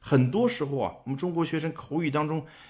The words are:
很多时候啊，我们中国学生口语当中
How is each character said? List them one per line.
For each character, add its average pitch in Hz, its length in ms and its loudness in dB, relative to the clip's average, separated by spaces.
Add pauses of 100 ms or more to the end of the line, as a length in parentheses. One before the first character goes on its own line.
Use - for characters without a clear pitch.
很 127 300 4
多 226 180 4
时 240 160 -2
候 139 140 -4
啊， 120 160 -2 (100)
我 123 60 -8
们 139 60 -2
中 180 160 -4
国 165 140 2
学 160 120 -2
生 156 140 -2
口 - 300 -4
语 156 80 0
当 151 180 0
中 156 160 -2 (260)